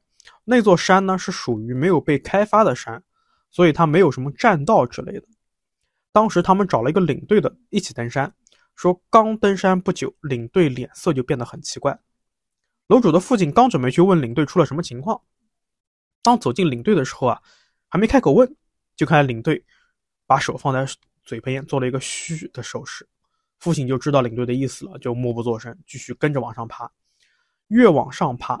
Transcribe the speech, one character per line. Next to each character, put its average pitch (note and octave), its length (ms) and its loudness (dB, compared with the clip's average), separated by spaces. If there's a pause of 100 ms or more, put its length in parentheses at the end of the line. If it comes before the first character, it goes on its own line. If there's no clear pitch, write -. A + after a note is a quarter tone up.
(440)
那 A#3+ 160 4
座 G3 160 6
山 F#3+ 300 2
呢， F#3+ 100 0
是 F3+ 140 -8
属 A#2+ 300 -6
于 A#2 120 -8
没 B2+ 140 -2
有 F3 140 2
被 C#3+ 180 0
开 G3+ 260 -2
发 G#3 200 4
的 C3+ 100 2
山， - 280 -12 (480)
所 F3 180 4
以 - 40 4
它 E3 140 2
没 D#3 140 2
有 E3+ 100 4
什 C3 100 -6
么 C#3 120 -8
栈 F3+ 320 0
道 F3+ 200 4
之 - 180 -8
类 - 180 -14
的。 - 60 -20 (840)
当 G#3+ 180 2
时 F3 140 0
他 F#3+ 120 2
们 G3 120 2
找 A#2+ 160 0
了 B2+ 80 0
一 - 20 0
个 F#3+ 80 0
领 D3 260 0
队 G#3 140 2
的 - 140 -2 (160)
一 G#3 80 -4
起 - 160 -4
登 A#2+ 160 -8
山， C#3 240 -4 (400)
说 F3+ 340 0
刚 A3 300 4
登 G3+ 180 0
山 F#3 240 2
不 F#3 120 -2
久， - 280 -8
领 B2 280 -6
队 F3 200 2
脸 B2 260 -8
色 - 180 -2
就 C3 100 -2
变 C3+ 160 -4
得 A#2+ 60 -8
很 - 180 -14
奇 - 160 -12
怪。 C#3 200 -4 (880)
楼 B3 120 6
主 F#3+ 120 4
的 F3 80 4
父 B3 160 0
亲 E3 160 0
刚 B3 180 4
准 C#3+ 100 -2
备 B2 100 0
去 E3+ 120 2
问 F#3 180 4
领 A#2 140 -6
队 D3+ 100 0
出 - 140 -2
了 D3+ 80 4
什 C3 80 -8
么 E3 80 -4
情 A#2+ 180 -12
况， G3 200 -6 (1000)
当 A#3+ 160 4
走 B2 140 -2
进 F3+ 160 0
领 A#2+ 140 -4
队 G#3+ 120 2
的 C#3+ 100 2
时 - 100 -8
候 B2+ 140 -2
啊， A2 120 -2 (480)
还 - 100 -4
没 G#3+ 80 4
开 C4+ 140 2
口 C#3 120 4
问， B3 240 4 (400)
就 C3 100 -2
看 D3 200 4
领 A#2 140 -6
队 D3+ 240 -4 (600)
把 C3+ 120 2
手 B2+ 180 -6
放 C3+ 180 -2
在 C3 100 -2 (380)
嘴 A2+ 180 -12
边 C3 260 -6
做 C#3+ 120 -4
了 B2+ 80 -2
一 B2+ 40 -4
个 C3 100 -6
嘘 - 480 -10
的 - 140 -14
手 - 220 -12
势， - 240 -18 (500)
父 E3+ 140 -4
亲 C3+ 160 -4
就 C3 80 -2
知 C#3+ 160 -4
道 C#3 80 4
领 A#2 140 -4
队 B2 100 -4
的 B2 80 -4
意 C3 140 -2
思 - 180 -12
了， - 140 -18
就 B2 160 -6
默 B2 180 -4
不 A2+ 100 -6
作 A2+ 160 -4
声， A#2 160 -16 (120)
继 - 100 -20
续 B2 160 -16
跟 D3+ 220 -4
着 C3+ 60 -2
往 A2+ 120 -8
上 A#2+ 160 -12
爬。 - 220 -16 (800)
越 A3+ 200 6
往 C3+ 240 0
上 C3 240 -4
爬， A#2+ 240 -8